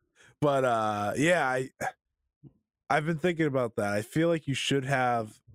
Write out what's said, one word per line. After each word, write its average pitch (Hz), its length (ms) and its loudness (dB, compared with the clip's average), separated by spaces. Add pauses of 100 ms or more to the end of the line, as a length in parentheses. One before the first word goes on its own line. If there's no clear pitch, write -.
(260)
<laughs> - 160 -14
but, 139 240 2
uh, 107 520 0
yeah, 156 300 2
I, 131 220 -2 (1200)
I've 151 160 0
been 165 140 -2
thinking 160 280 0
about 127 300 -2
that. 101 160 0
I 104 80 0
feel 160 280 0
like 165 180 -2
you 139 80 0
should 139 300 -2
have 123 540 0 (160)